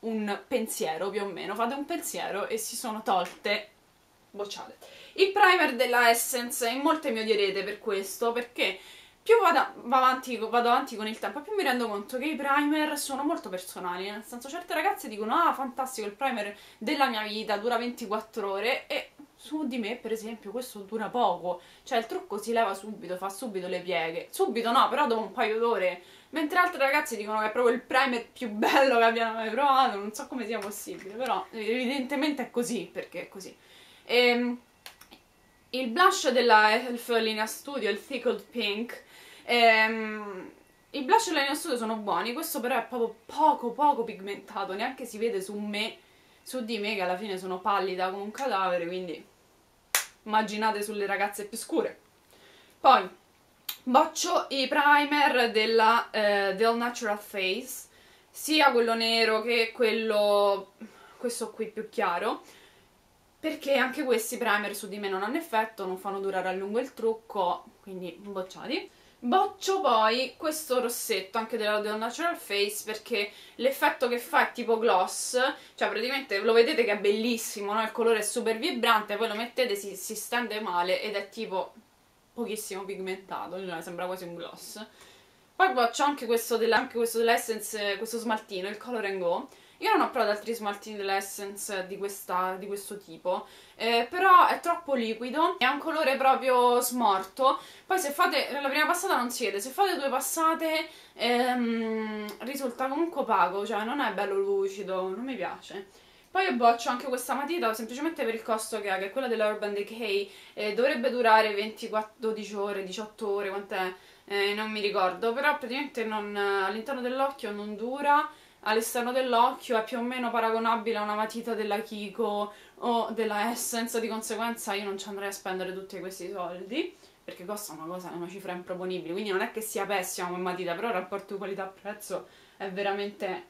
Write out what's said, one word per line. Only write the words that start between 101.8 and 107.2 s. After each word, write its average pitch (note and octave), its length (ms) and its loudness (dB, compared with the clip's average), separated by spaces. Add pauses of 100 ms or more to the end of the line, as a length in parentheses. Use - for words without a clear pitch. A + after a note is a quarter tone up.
risulta C4 460 -4
comunque C#4+ 360 0
opaco, G#3 440 2
cioè G#3+ 180 -2
non C4+ 160 -2
è A3+ 120 0
bello G3 260 -2
lucido, G3 680 0
non G3+ 160 -6
mi C4+ 100 -6
piace. G3 540 -8 (420)
Poi F#4+ 140 2
io D#4+ 100 0
boccio A#3 340 4
anche B3 180 -2
questa B3 280 -2